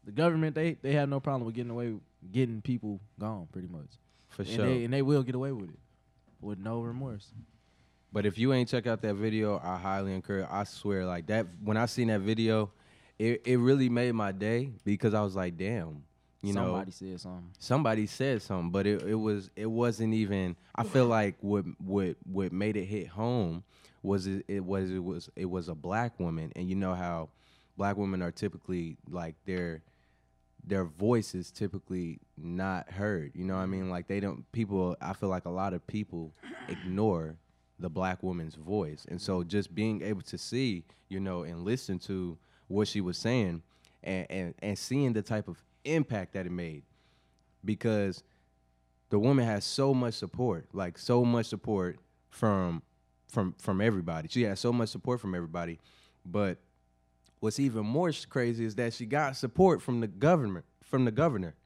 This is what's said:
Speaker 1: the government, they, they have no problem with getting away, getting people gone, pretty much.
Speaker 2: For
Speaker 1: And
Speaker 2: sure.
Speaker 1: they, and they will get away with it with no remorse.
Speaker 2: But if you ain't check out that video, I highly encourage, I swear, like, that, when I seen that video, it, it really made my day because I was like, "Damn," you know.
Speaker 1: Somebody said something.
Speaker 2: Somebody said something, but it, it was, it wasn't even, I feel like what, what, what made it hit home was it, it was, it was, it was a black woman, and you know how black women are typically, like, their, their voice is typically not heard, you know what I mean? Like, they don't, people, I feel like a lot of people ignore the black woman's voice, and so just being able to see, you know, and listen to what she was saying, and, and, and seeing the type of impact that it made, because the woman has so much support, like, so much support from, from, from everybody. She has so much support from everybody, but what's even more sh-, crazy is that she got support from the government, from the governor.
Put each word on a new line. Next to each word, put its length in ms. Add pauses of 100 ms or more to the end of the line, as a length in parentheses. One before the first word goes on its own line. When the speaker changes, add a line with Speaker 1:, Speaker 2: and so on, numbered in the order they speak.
Speaker 1:
the 80
government, 420
they, 260
they 120
have 160
no 120
problem 260
with 100
getting 140
away, 240 (380)
getting 300
people 380 (180)
gone, 340
pretty 160
much. 200 (400)
Speaker 2:
For 140
Speaker 1:
And 80
Speaker 2:
sure. 160
Speaker 1:
they, 180
and 100
they 80
will 200
get 120
away 180
with 180
it 80 (640)
with 180
no 220
remorse. 520 (800)
Speaker 2:
But 120
if 140
you 140
ain't 160
check 180
out 160
that 120
video, 480
I 140
highly 380
encourage, 360
I 140
swear, 400
like, 220
that, 200 (160)
when 140
I 100
seen 220
that 120
video, 500 (480)
it, 260
it 140
really 300
made 240
my 200
day 380 (140)
because 300
I 80
was 140
like, 200
"Damn," 460 (400)
you 100
know. 120
Speaker 1:
Somebody 260
said 300
something. 300 (100)
Speaker 2:
Somebody 480
said 340
something, 300
but 160
it, 140
it 120
was, 400
it 160
wasn't 440
even, 420 (180)
I 80
feel 240
like 340
what, 240 (140)
what, 460
what 280
made 240
it 100
hit 200
home 560 (400)
was 240
it, 220
it 160
was, 260
it 120
was, 340
it 100
was 220
a 80
black 420
woman, 380
and 120
you 60
know 200
how 340 (480)
black 200
women 240
are 120
typically, 640 (120)
like, 280 (100)
their, 360 (840)
their 180
voice 520
is 160
typically 640 (180)
not 540
heard, 460
you 80
know 100
what 80
I 40
mean? 240
Like, 180
they 100
don't, 320
people, 500
I 120
feel 160
like 160
a 60
lot 220
of 140
people 460 (360)
ignore 680 (420)
the 120
black 340
woman's 320
voice, 520
and 140
so 220
just 280
being 300
able 200
to 140
see, 460 (260)
you 120
know, 240
and 200
listen 360
to 360 (320)
what 200
she 140
was 160
saying, 440 (400)
and, 280
and, 300
and 180
seeing 340
the 80
type 280
of 140 (220)
impact 480
that 140
it 60
made, 300 (800)
because 600 (880)
the 80
woman 260
has 220
so 260
much 220
support, 580
like, 240
so 300
much 200
support 520 (320)
from, 520 (460)
from, 300
from 240
everybody. 460
She 140
has 180
so 120
much 160
support 320
from 140
everybody, 440 (460)
but 320 (840)
what's 200
even 240
more 280
sh-, 120
crazy 400
is 120
that 180
she 100
got 320
support 460
from 180
the 80
government, 560 (180)
from 220
the 80
governor. 420 (120)